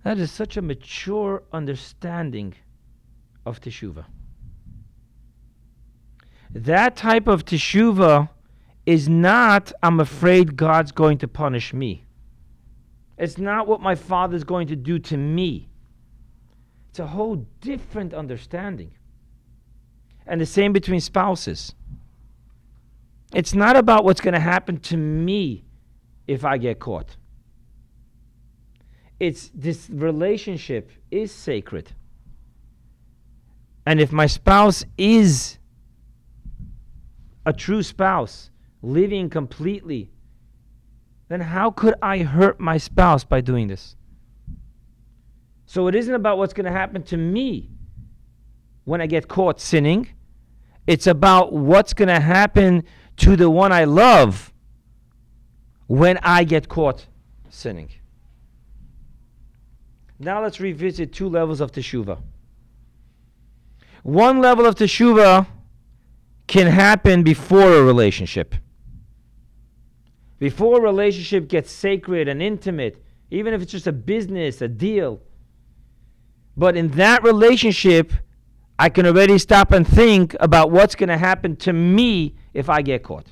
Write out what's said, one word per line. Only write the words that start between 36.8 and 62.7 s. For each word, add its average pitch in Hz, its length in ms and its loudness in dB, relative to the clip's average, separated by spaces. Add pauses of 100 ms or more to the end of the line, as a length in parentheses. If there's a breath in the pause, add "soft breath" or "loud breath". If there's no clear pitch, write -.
a 156 80 -4
true 202 300 -6
spouse, 185 680 -6 (320)
living 180 460 -4
completely, 151 840 -10 (1160)
then 180 120 -10
how 185 300 -4
could 220 300 0
I 196 180 -4
hurt 170 420 0
my 160 180 -4
spouse 165 460 0
by 131 160 -2
doing 123 260 -4
this? - 300 -14 (1700)
So 180 220 -4
it 185 60 -2
isn't 240 200 -2
about 208 240 -2
what's 196 160 -2
gonna 185 160 -8
happen 190 340 -8
to 175 120 -8
me 180 540 -6 (1120)
when 165 160 -6
I 160 60 -6
get 156 200 -4
caught 180 340 -4
sinning. 165 480 0 (760)
It's 170 200 0
about 185 460 4
what's 156 420 2
gonna 180 260 2
happen 185 640 2 (340 soft breath)
to 185 180 6
the 165 140 6
one 185 220 4
I 170 120 4
love 151 680 4 (1300)
when 170 360 2
I 175 220 2
get 156 240 -2
caught 151 380 -4 (420)
sinning. 85 420 -14 (2250)
Now 190 240 -8
let's 208 180 -8
revisit 175 520 -8
two 190 160 -10
levels 160 320 -4
of 143 120 -6
teshuvah. 110 480 -10 (1800 soft breath)